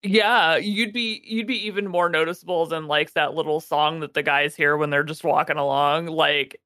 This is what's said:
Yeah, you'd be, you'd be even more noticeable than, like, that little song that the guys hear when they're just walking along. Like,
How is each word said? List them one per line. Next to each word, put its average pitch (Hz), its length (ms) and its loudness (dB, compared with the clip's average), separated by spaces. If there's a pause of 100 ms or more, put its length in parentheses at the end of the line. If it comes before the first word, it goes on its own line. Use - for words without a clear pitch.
Yeah, 202 520 4
you'd 208 360 -2
be, 226 320 -6
you'd 220 240 -4
be 220 180 -6
even 202 220 -6
more 175 200 0
noticeable 165 580 -2
than, 160 200 -6
like, 151 280 -2
that 147 200 0
little 151 240 -2
song 156 420 0
that 147 140 -8
the 151 80 0
guys 143 320 0
hear 147 220 2
when 151 140 -2
they're 143 120 2
just 151 220 -8
walking 156 320 0
along. 143 500 0
Like, 147 600 0